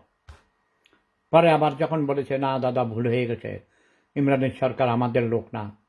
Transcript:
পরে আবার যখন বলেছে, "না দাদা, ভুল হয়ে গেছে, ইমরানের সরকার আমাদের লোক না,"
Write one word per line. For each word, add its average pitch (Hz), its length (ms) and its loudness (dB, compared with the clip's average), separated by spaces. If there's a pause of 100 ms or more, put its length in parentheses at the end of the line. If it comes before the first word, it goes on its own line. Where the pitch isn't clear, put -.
(1300)
পরে 165 200 6
আবার 151 260 2
যখন 156 300 -2
বলেছে, 139 320 -2
"না 135 200 -2
দাদা, 127 260 0
ভুল 113 220 -4
হয়ে 120 200 0
গেছে, 110 340 -8 (560)
ইমরানের 139 340 2 (100)
সরকার 127 280 0
আমাদের 120 340 0
লোক 113 300 -2
না," 104 240 -10 (120)